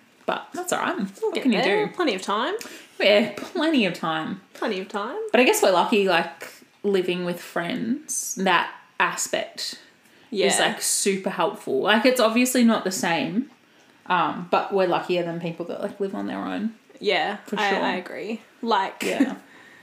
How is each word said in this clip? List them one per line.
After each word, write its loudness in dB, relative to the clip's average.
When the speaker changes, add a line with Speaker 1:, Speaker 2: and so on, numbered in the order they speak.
Speaker 1:
But -4
that's -6
all 0
right. -2
Speaker 2:
We'll -2
Speaker 1:
What -4
Speaker 2:
get -4
Speaker 1:
can 4
you 2
Speaker 2:
there. 2
Speaker 1:
do? -6
Speaker 2:
Plenty 0
of -6
time. -2
Speaker 1:
Yeah, 4
plenty 0
of -2
time. -4
Speaker 2:
Plenty -4
of -10
time. -6
Speaker 1:
But 6
I 8
guess 4
we're 6
lucky, 4
like, 0
living 0
with -4
friends, -4
that 4
aspect -4
Speaker 2:
Yeah. 2
Speaker 1:
is, 2
like, 0
super 0
helpful. -2
Like, 4
it's 4
obviously 4
not 4
the -2
same, -2
um, 0
but 0
we're 4
luckier 0
than -4
people -6
that, -8
like, -6
live -4
on -6
their -6
own. -4
Speaker 2:
Yeah, -2
Speaker 1:
For -6
Speaker 2:
I, 2
Speaker 1:
sure. 0
Speaker 2:
I 0
agree. -8
Like, 0
Speaker 1:
Yeah. 0